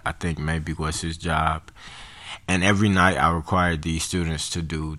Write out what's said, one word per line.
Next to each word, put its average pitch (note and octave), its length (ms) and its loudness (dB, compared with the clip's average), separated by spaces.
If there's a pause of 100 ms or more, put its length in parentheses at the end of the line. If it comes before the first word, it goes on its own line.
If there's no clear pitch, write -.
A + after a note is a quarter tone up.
I - 80 -4
think D#2+ 260 -4
maybe D#2+ 320 -2
was D#2 300 -4
his E2 160 -6
job. D#2+ 540 -2 (760)
And F2+ 160 0
every G2+ 260 6
night F#2 260 6
I D2+ 160 4
required E2+ 520 0
these E2 200 -2
students E2 480 -2
to E2+ 120 -4
do D#2 360 -6